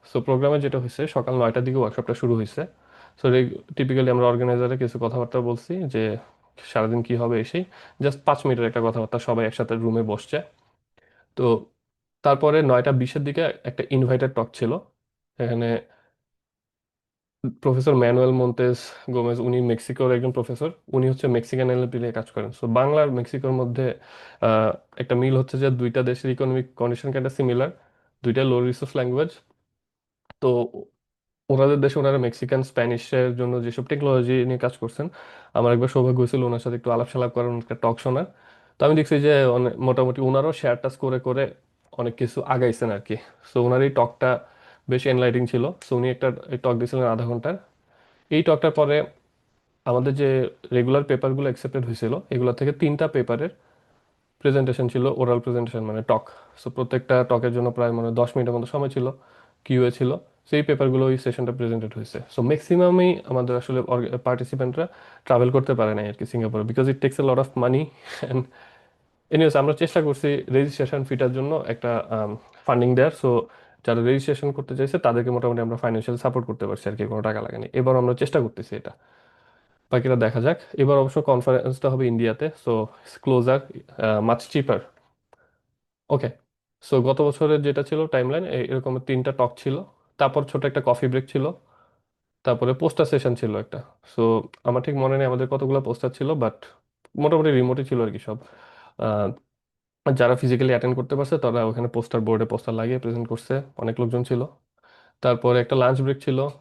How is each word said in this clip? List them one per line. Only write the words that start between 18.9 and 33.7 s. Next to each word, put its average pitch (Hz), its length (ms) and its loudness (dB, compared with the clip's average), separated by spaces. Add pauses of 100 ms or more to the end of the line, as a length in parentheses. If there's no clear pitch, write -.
গোমেজ, 120 300 -2
উনি 123 220 0
মেক্সিকোর 127 500 0
একজন 127 200 2
প্রফেসর, 131 400 -4 (160)
উনি 131 220 4
হচ্ছে 131 180 0
মেক্সিকান 127 420 0
এনএলপি 123 300 0
নিয়ে 117 120 -4
কাজ 113 200 -8
করেন। 104 180 -6
So, 117 180 -8
বাংলা 135 340 4
আর 147 100 2
মেক্সিকোর 131 400 -4
মধ্যে, 127 420 -2 (480)
আহ, 110 340 2 (220)
একটা 127 180 -2
মিল 131 220 2
হচ্ছে 131 200 -2
যে 135 120 2
দুইটা 123 340 0
দেশের 123 280 -2
ইকোনমিক 131 420 -2
কন্ডিশন 120 380 -4
kinda 131 180 -2
সিমিলার, 131 400 0 (540)
দুইটা 123 200 2
লো 123 220 2
রিসোর্স 123 300 -6
ল্যাঙ্গুয়েজ। 131 340 -2 (1120)
তো 120 260 2 (840)
ওনাদের 139 320 4
দেশে 139 180 2
ওনারা 139 180 2
মেক্সিকান, 127 460 -2
স্প্যানিশের 123 720 0
জন্য 123 280 -2
যেসব 117 220 -6